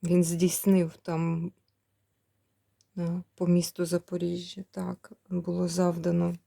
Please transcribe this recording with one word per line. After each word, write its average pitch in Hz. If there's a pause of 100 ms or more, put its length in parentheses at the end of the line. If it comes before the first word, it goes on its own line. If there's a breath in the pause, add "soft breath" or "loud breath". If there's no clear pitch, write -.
він 175
здійснив 170
там, 165 (1500)
е, 175 (120)
по 180
місту 175
Запоріжжя. 175
Так, 185 (180)
було 180
завдано 170 (120)